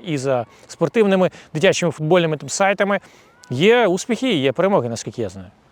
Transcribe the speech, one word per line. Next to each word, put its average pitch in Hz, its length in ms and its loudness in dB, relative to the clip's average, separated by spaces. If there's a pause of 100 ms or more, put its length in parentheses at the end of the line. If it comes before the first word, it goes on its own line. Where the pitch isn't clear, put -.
і 156 120 -4
за 127 280 -2 (220)
спортивними 190 640 0 (220)
дитячими 165 380 2
футбольними 156 460 0
там 135 120 -14
сайтами. 196 500 0 (500)
Є 214 380 4
успіхи 214 460 -2
і 165 40 0
є 135 140 2
перемоги, 175 380 0
наскільки 117 320 -8
я 101 80 -4
знаю. 92 180 -16 (240)